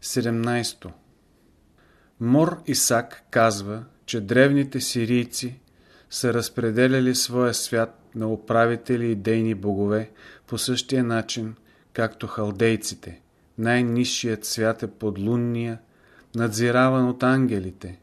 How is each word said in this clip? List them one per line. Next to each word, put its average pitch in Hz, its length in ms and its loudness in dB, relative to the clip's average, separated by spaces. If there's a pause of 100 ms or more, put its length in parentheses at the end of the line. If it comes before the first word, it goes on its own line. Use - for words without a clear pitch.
Седемнайсто. 117 880 -4 (1300)
Мор 151 480 2
Исак 120 640 0
казва, 107 520 2 (220)
че 117 160 -4
древните 135 600 4
сирийци 120 800 -2 (500)
са 120 240 -2
разпределяли 123 840 2
своя 123 380 0
свят 113 420 -2 (200)
на 110 120 -4
управители 117 840 0
и 110 40 0
дейни 110 400 0
богове 101 560 -2 (360)
по 117 100 -6
същия 127 460 -2
начин, 113 520 -4 (380)
както 113 340 -4
халдейците. 104 960 -2 (360)
Най-нисшият 120 880 0
свят 113 380 -2
е 110 40 -6
подлунния, 117 920 -2 (560)
надзираван 120 720 2
от 123 140 -4
ангелите. 104 800 0